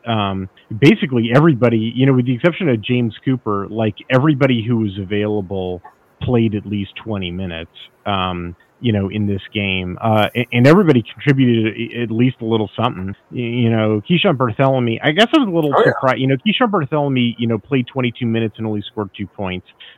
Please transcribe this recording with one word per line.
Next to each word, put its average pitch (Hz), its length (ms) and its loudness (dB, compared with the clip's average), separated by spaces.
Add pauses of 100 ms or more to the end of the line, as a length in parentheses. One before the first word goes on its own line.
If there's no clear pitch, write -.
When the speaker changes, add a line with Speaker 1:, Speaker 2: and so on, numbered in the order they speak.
Speaker 1:
Um, 98 420 -4 (300)
basically 131 540 2
everybody, 123 440 4 (180)
you 131 120 4
know, 139 60 4
with 127 120 2
the 131 80 0
exception 165 340 0
of 117 140 0
James 120 420 -2
Cooper, 104 460 -4
like, 110 260 -2 (140)
everybody 131 560 2
who 117 120 0
was 104 200 -2
available 98 840 -4 (400)
played 113 340 2
at 98 100 -6
least 101 300 -6
twenty 98 360 -8
minutes. 87 400 -8 (340)
Um, 90 500 -4 (280)
you 117 80 2
know, 98 180 0
in 104 180 -2
this 98 160 -4 (100)
game, 95 480 -4
uh, 110 320 2
a-, 117 200 -2
and 120 120 4
everybody 156 380 6 (100)
contributed 120 640 0
a-, 113 240 -8
at 113 80 -4
least 120 320 0
a 113 40 -6
little 110 300 0
something. 101 380 -4 (160)
Y-, - 80 -10
you 117 320 0
know, 107 400 2
Keyshawn 175 260 2
Barthelemy, 127 680 0
I 147 80 2
guess 208 240 2
I - 20 4
was 254 100 2
a 185 40 -4
little 156 240 0
Speaker 2:
Oh, 202 100 4
yeah. 254 60 4
Speaker 1:
surprised. 127 260 0
You 131 80 -2
know, 135 120 2
Keyshawn 220 340 0
Barthelemy, 139 680 0
you 120 80 -4
know, 113 140 0
played 131 260 -2
twenty-two 123 400 -4
minutes 113 320 -2
and 110 80 -8
only 107 160 -4 (100)
scored 104 240 -8
two 101 120 -8
points. 92 400 -8 (300)